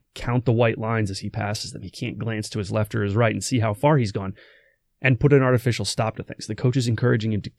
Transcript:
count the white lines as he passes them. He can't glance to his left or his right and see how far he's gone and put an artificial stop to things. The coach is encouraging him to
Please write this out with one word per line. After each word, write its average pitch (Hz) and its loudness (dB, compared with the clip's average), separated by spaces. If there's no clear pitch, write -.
count 123 -2
the 120 4
white 113 2
lines 110 -2
as 92 -8
he 104 -8
passes 110 -6
them. - -14
He 95 -12
can't - -8
glance 107 -4
to 110 -6
his 98 -6
left 107 -2
or 107 0
his 101 0
right 113 4
and 98 -4
see 127 0
how 110 0
far 147 4
he's 107 0
gone 98 -6
and 131 4
put 143 4
an 135 8
artificial 123 2
stop 110 -2
to - -10
things. - -14
The 110 -6
coach 127 2
is 117 0
encouraging 110 2
him 98 -2
to - -8